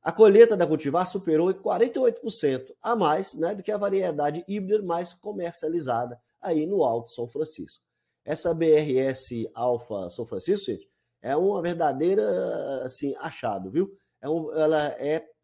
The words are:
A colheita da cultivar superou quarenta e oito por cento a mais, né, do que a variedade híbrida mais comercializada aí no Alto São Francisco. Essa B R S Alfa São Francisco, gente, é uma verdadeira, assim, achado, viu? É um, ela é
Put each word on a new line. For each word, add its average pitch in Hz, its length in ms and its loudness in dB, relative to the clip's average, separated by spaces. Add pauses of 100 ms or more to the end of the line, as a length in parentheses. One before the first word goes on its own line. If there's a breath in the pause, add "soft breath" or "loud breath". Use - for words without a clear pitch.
A - 120 -4
colheita 214 440 10
da 175 100 2
cultivar 151 400 0
superou 185 460 0
quarenta 208 460 0
e - 20 0
oito 240 200 2
por 226 100 -6
cento 131 500 -4
a 226 140 -2
mais, 185 400 0
né, 175 220 -2
do 190 60 -14
que 214 100 -4
a 208 40 -2
variedade 175 680 -2
híbrida 202 360 -2
mais 175 300 -6
comercializada 160 1040 -6 (220)
aí 160 240 -2
no 185 200 0
Alto 117 260 -2
São 120 160 -8
Francisco. - 580 -10 (400)
Essa 160 300 -2
B 160 160 2
R 151 300 4
S 127 520 -4
Alfa 117 560 -4
São - 160 -10
Francisco, 170 420 -4
gente, 107 220 -8 (320)
é 135 160 -4
uma 190 240 0
verdadeira, 165 1200 -2
assim, 131 340 -6
achado, 104 500 -6
viu? 185 260 -2 (280 soft breath)
É 135 60 -8
um, 160 240 -4
ela 156 380 2
é 156 380 -4 (160)